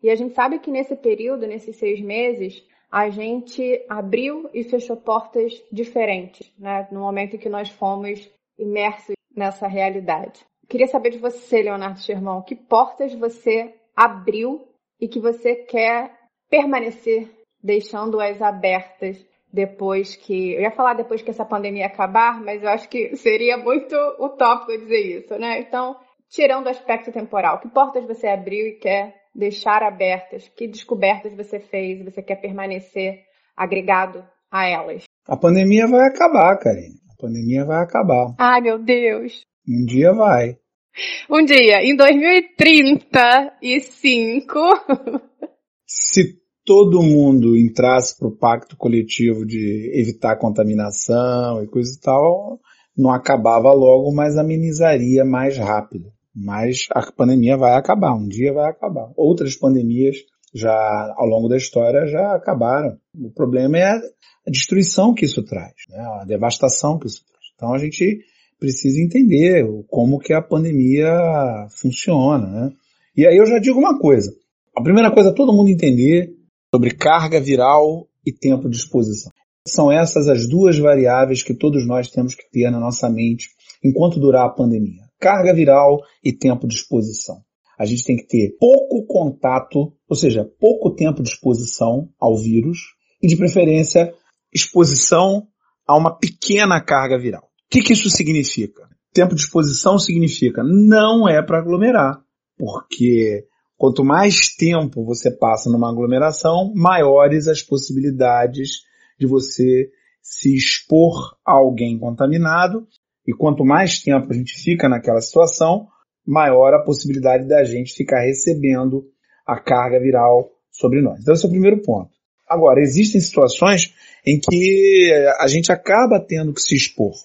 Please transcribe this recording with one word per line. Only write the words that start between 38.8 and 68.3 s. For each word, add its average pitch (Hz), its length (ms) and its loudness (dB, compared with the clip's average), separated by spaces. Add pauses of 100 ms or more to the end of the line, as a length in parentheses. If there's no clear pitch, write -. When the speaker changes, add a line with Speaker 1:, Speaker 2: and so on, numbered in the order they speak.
Speaker 2:
Um 123 160 -2
dia 135 280 4
vai. 139 440 2 (760)
Speaker 1:
Um 311 140 4
dia, 240 400 4
em 277 100 2
dois 277 220 6
mil 311 140 2
e 359 120 4 (140)
trinta 277 960 4 (100)
e 254 180 -2
cinco. 247 800 -2
<laughs> - 1300 -4
Speaker 2:
Se - 540 -2 (240)
todo 190 380 4
mundo 135 540 4
entrasse 123 600 0
pro - 180 -6
pacto 117 400 -2
coletivo 113 680 -2
de 110 480 -6
evitar 113 420 -2
contaminação 113 1300 -2
e 107 60 -10
coisa 123 280 -6
e - 40 -20
tal, 175 600 0 (360)
não 131 140 4
acabava 120 600 2
logo, 135 400 4
mas 147 240 -2
amenizaria 156 880 0
mais 135 320 -2
rápido. 104 560 -6 (220)
Mas 107 580 -6
a - 180 -2
pandemia 127 460 2
vai 123 180 4
acabar, 143 400 0
um 107 120 -6
dia 117 260 -4
vai 147 180 -2
acabar. 139 460 -10
Outras 156 400 0
pandemias 131 600 0 (380)
já, 107 640 -2
ao 120 100 0
longo 113 220 0
da 127 80 0
história, 127 500 0
já 185 280 -2
acabaram. 139 600 -2 (180)
O 127 160 -14
problema 131 480 -2
é 190 120 2 (560)
a - 40 -8
destruição 190 600 0
que - 120 0
isso 127 200 -4
traz, - 280 -12 (160)
né? 95 100 -18 (220)
A 98 40 -16
devastação 117 720 -2
que 131 80 -10
isso - 200 -14
traz. - 180 -20 (100)
Então 120 200 -6
a 135 40 -2
gente 175 420 -4 (380)